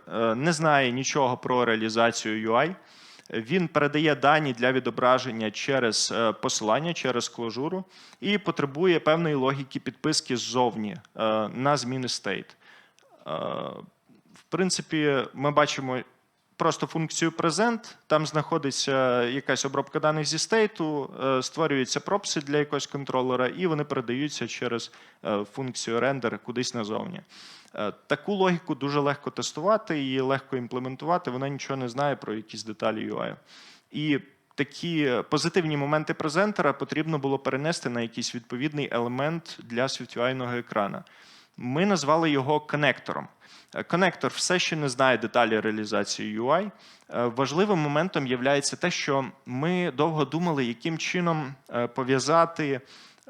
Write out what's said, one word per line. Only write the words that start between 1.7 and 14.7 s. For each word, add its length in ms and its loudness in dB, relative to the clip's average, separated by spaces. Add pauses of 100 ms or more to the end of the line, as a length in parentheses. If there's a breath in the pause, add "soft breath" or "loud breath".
U 40 4
I. 200 2 (540 loud breath)
Він 380 0
передає 480 2
дані 380 4
для 180 2
відображення 800 2
через, 640 0
е, 160 4
посилання, 640 0
через 360 -2
клажуру 560 -6 (360 loud breath)
і 160 2
потребує 640 2
певної 360 2
логіки 440 -2
підписки 580 -2
ззовні, 540 0
е, 580 -2
на 280 2
зміни 300 -4
стейт. 480 -6 (720 loud breath)
Е, 40 -6 (1040)
в 160 -20
принципі, 720 0 (100)